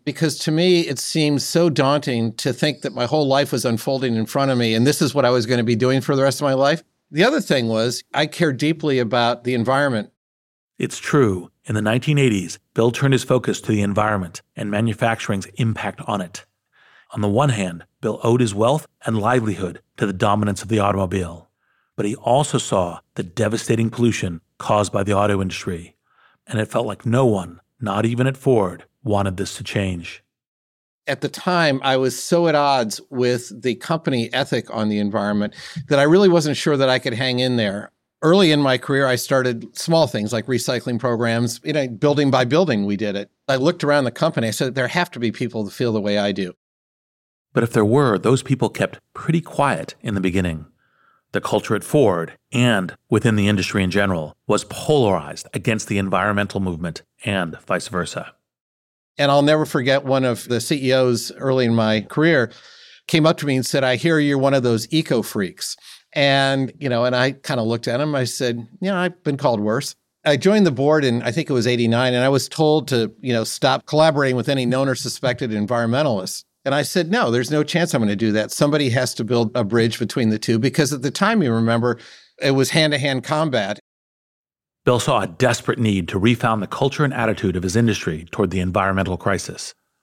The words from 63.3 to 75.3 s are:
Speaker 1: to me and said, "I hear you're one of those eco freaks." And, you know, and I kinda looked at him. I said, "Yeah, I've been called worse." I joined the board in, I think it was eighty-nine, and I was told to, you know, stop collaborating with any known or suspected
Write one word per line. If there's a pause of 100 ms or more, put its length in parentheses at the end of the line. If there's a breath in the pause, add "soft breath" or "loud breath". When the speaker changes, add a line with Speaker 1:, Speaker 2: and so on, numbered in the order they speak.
Speaker 1:
to
me
and
said,
"I
hear
you're
one
of
those
eco
freaks." (400 loud breath)
And,
you
know,
and
I
kinda
looked
at
him.
I
said, (120)
"Yeah,
I've
been
called
worse." (280)
I
joined
the
board
in,
I
think
it
was
eighty-nine,
and
I
was
told
to,
you
know,
stop
collaborating
with
any
known
or
suspected